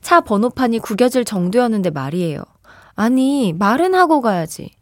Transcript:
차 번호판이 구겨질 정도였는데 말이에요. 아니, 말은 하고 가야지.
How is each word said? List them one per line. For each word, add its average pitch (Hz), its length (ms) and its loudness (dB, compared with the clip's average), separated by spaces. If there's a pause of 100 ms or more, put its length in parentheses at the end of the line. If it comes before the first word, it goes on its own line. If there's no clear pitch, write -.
차 339 200 2
번호판이 233 580 0
구겨질 247 460 0
정도였는데 208 640 0
말이에요. 151 520 -4 (540)
아니, 262 640 2
말은 262 380 2
하고 320 260 4
가야지. 185 500 -4 (100)